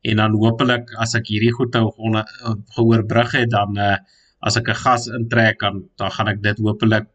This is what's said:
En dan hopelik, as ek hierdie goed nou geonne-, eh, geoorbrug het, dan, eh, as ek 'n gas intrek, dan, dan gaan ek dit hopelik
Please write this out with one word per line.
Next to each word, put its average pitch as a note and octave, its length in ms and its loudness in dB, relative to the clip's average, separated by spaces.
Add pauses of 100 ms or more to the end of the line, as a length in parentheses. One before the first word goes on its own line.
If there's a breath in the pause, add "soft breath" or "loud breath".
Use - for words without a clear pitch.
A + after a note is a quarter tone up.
En A2 120 0
dan G#2+ 220 2
hopelik, A#2+ 600 0
as A#2 180 -2
ek G#2+ 140 -4
hierdie A2 200 2
goed A#2+ 220 -4
nou A2+ 160 2
geonne-, A2 360 -4 (180)
eh, A2 100 -4 (220)
geoorbrug A2+ 640 2
het, A#2+ 100 0
dan, G2+ 260 0
eh, G2+ 220 0 (420 soft breath)
as - 160 -2
ek A#2 120 -2
'n - 160 -4
gas B2 240 2
intrek, A#2 520 0
dan, G2 240 -4 (120)
dan G2 140 -4
gaan A2 180 -2
ek G#2 140 -4
dit G#2 160 0
hopelik G#2+ 560 2